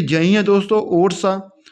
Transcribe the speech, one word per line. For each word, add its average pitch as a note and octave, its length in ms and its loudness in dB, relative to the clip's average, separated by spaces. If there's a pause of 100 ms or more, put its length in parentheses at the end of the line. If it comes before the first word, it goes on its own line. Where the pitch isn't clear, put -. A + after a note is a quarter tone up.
ਜਈ E3 280 2
ਆ G#3+ 60 2
ਦੋਸਤੋ, G3+ 400 0
ਓਟਸ F3+ 440 0
ਆ, F#3+ 240 -4 (220)